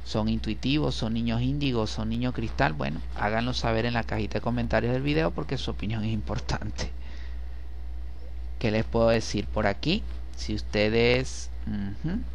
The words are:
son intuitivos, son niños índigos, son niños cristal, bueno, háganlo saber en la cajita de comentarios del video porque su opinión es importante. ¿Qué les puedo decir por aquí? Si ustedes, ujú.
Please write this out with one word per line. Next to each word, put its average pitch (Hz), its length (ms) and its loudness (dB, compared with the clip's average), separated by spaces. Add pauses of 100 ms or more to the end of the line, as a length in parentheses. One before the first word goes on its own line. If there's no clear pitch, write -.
son - 260 0
intuitivos, 127 640 2
son 113 180 0
niños 117 280 0
índigos, 127 500 2
son 113 180 -2
niños 123 240 0
cristal, 131 400 2
bueno, 147 260 -2 (160)
háganlo 113 380 2
saber 113 320 2
en 120 80 0
la 117 100 2
cajita 107 360 -2
de - 20 -4
comentarios 117 520 2
del 131 100 0
video 156 280 2
porque 147 260 -2
su - 120 -2
opinión 107 340 -2
es 110 80 0
importante. - 800 -2 (1700)
¿Qué 110 140 0
les 110 120 2
puedo 113 260 4
decir 110 360 2
por 107 220 2
aquí? 156 340 0 (340)
Si - 200 -2
ustedes, 117 960 2 (160)
ujú. 104 520 -2 (160)